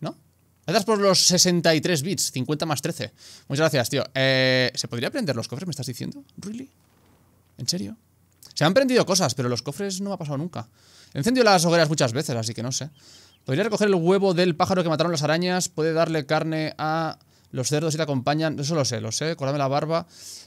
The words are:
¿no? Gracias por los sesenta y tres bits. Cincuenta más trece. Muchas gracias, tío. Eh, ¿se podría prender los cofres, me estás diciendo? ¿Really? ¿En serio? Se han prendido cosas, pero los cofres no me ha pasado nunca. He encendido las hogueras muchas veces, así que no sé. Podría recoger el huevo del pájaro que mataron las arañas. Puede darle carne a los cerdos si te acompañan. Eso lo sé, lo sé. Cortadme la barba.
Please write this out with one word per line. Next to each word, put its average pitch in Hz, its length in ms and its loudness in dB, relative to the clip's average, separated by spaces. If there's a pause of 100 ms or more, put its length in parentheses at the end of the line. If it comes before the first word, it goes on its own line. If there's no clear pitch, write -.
¿no? 165 160 -8 (500)
Gracias 220 200 0
por 214 120 2
los 196 220 4
sesenta 175 540 4
y 160 80 2
tres 165 200 0
bits. - 300 -4
Cincuenta 151 320 -4
más 156 160 -4
trece. 156 320 -6 (360)
Muchas 139 160 0
gracias, 131 260 0
tío. 135 140 0 (100)
Eh, 131 600 2
¿se - 140 -6
podría 120 220 -4
prender 208 260 -4
los 113 100 -6
cofres, 185 200 -10
me 170 60 -6
estás 127 140 -8
diciendo? 135 380 -10 (140)
¿Really? 233 320 -12 (880)
¿En 127 100 -6
serio? 202 300 -8 (560)
Se 143 100 -2
han 165 80 4
prendido 247 320 6
cosas, 180 300 0
pero 123 160 -2
los 117 100 -2
cofres 190 400 -8
no 202 80 -6
me 196 60 -6
ha 180 40 -10
pasado 147 200 -6
nunca. 143 300 -8 (440)
He - 60 -6
encendido 240 260 2
las 185 220 6
hogueras 170 240 4
muchas 139 240 0
veces, 143 200 -2
así 113 200 -4
que 117 80 -6
no 127 100 -4
sé. - 160 -6 (580)
Podría 151 180 0
recoger 214 240 2
el 196 60 4
huevo 185 400 4
del 180 220 2
pájaro 180 260 2
que 165 80 0
mataron 156 200 0
las 151 120 -2
arañas. 175 480 0
Puede 160 240 -2
darle 160 320 0
carne 156 500 -2
a 160 420 -4 (320)
los 127 180 -4
cerdos 151 260 0
si - 20 -2
te 160 60 -2
acompañan. 147 560 0
Eso 147 160 -4
lo 147 100 2
sé, 117 160 -2
lo 110 100 -6
sé. 160 260 -4
Cortadme 143 220 -2
la 139 100 0
barba. 160 380 0 (400)